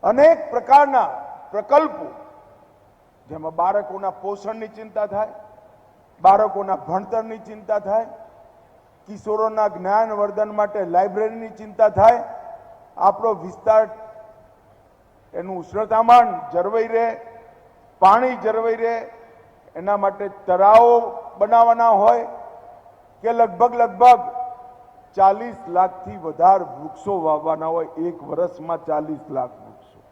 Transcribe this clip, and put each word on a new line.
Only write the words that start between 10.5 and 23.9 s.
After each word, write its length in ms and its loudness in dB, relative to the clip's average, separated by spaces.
માટે 300 -2
લાઇબ્રેરીની 640 -2
ચિંતા 400 -2
થાય, 360 4
આપણો 380 0
વિસ્તાર 540 -2
એનું 240 -10
ઉષ્ણતામાન 840 4
જળવાઈ 340 -2
રહે, 280 -2
પાણી 380 4
જળવાઈ 400 -2
રહે, 340 -6
એના 220 -4
માટે 320 -4
તળાવો 960 4
બનાવવાના 500 4
હોય 380 2
કે 100 -2
લગભગ, 420 0
લગભગ 460 4